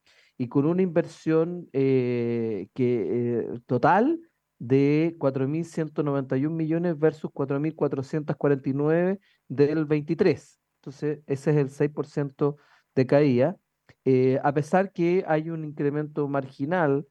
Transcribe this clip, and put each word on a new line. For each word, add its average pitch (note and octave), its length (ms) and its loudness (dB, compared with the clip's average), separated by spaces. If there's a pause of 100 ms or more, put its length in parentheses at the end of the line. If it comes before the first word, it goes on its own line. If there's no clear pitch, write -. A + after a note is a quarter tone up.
(360)
y B2 120 -6
con C#3 160 2
una F3 160 0
inversión, E3 920 -2
eh, A#2+ 1000 0
que, A#2+ 380 0
eh, A#2+ 560 -2
total G3+ 520 2 (400)
de C#3+ 600 2
cuatro C3+ 280 -2
mil D#3+ 200 -4
ciento D#3 360 -6
noventa C#3 360 -2
y C#3 80 -2
un E3 100 -4
millones E3 420 -2
versus D#3 320 0
cuatro C#3 300 -4
mil D#3 140 -2
cuatrocientos D3 640 -4
cuarenta C3+ 340 0
y - 20 -2
nueve E3 480 0 (280)
del D3 360 2
veintitrés. D3+ 720 0 (220)
Entonces, D3 460 -8
ese C#3 240 -2
es D3 80 2
el C3+ 100 2
seis C#3+ 220 -2
por D3 160 -6
ciento C#3+ 500 -4 (380)
de C3 120 2
caída, C#3+ 520 4 (480)
eh, C3 360 4
a C#3+ 120 0
pesar F#3 380 0
que F3 360 0
hay D#3 220 -2
un D#3+ 120 -8
incremento D3+ 640 -4
marginal C#3 840 -2